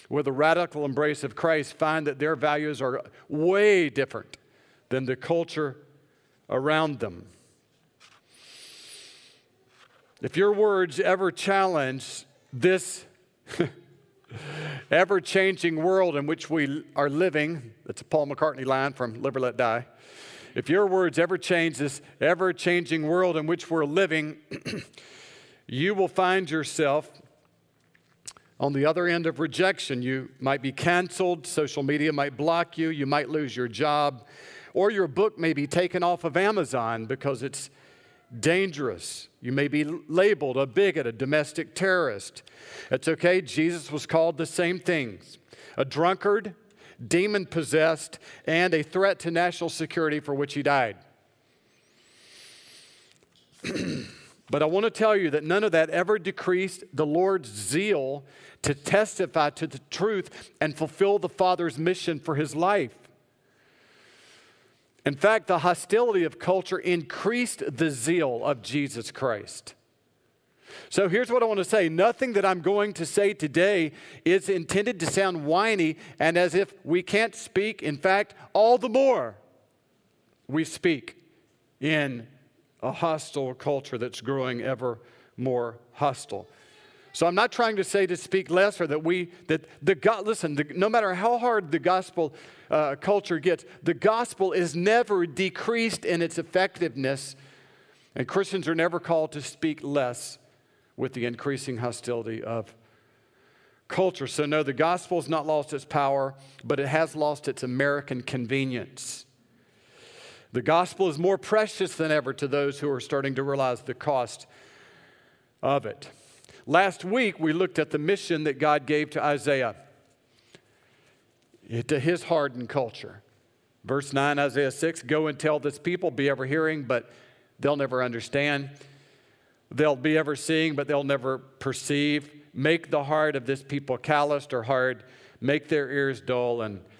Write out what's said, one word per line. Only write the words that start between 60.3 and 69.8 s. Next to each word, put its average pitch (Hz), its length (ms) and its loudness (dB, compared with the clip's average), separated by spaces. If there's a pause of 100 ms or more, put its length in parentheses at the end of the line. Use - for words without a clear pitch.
and 151 160 -2
fulfill 196 420 2
the 185 120 -6
Father's 175 480 0
mission 165 420 -2
for 156 140 -4
his 143 200 -2
life. 170 400 0 (2000)
In 143 100 2
fact, 208 300 4
the 175 140 2
hostility 190 640 2
of 147 140 -4
culture 185 400 0
increased 180 880 -2
the 151 240 0
zeal 127 540 0
of 135 160 0
Jesus 117 500 -6
Christ. - 640 -6 (1160)